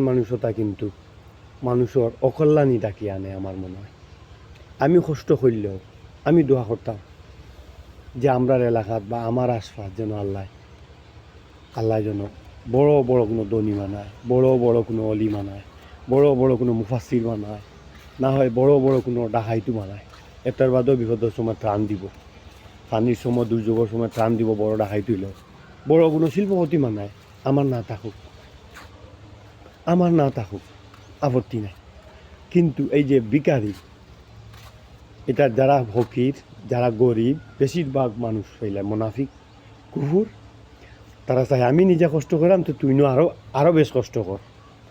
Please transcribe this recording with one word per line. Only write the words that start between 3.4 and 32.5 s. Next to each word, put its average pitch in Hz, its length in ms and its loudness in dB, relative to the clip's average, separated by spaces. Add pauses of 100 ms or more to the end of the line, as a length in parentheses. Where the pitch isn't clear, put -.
মনে 92 180 -12
হয়। 98 120 -18 (920)
আমি 170 140 6 (100)
কষ্ট 147 240 -6
করলেও 113 440 0 (520)
আমি 165 200 4
দোয়া 127 220 2
করতাম 110 280 -6 (1200)
যে 139 160 4
আমরার 127 240 2 (100)
এলাকাত 110 400 -2
বা 117 80 -6 (120)
আমার 123 200 0
আশপাশ 107 380 -8 (100)
যেন 107 120 -6 (140)
আল্লাহ, 98 200 -8 (1300)
আল্লাহ 110 280 0
যেন 104 140 -6 (540)
বড় 143 180 4 (180)
বড় 123 200 4
কোনো 113 120 -2 (100)
ধনী 107 280 0
বানায়, 101 300 -8 (200)
বড় 127 180 4 (160)
বড় 117 180 4
কোনো 110 200 -6 (100)
অলি 107 240 -2
বানায়, 101 280 -10 (480)
বড় 143 160 4 (120)
বড় 131 200 4
কোনো 123 200 0
মুফাসির 113 500 -4
বানায়, 104 320 -10 (580)
না 131 140 2
হয় 135 240 2
বড় 135 140 6 (120)
বড় 135 120 4 (100)
কোনো 120 220 -2
ডাকাইতু 113 440 -4
বানায়। 101 320 -8 (440)
এটার 131 260 0
বাদেও 127 260 2
বিপদের 113 360 -2
সময় 110 260 -4
ত্রাণ 104 240 -2
দিব, 101 160 -6 (880)
পানির 113 340 0
সময়, 120 260 -2
দুর্যোগের 113 420 0
সময় 113 220 -4
ত্রাণ 113 220 0
দিব 113 120 0 (140)
বড় 107 100 0 (100)
ডাকাইতু 101 300 -4
হইলেও। 98 220 -6 (540)
বড় 165 160 6 (100)
কোনো 160 200 0
শিল্পপতি 180 500 0
বানায়, 104 280 -6 (320)
আমার 139 300 2
না 117 140 -4
থাকুক, 107 280 -12 (1800)
আমার 175 200 4
না 151 180 4
থাকুক, 101 340 -8 (600)
আপত্তি 123 380 -2
নাই। 98 100 -12 (760)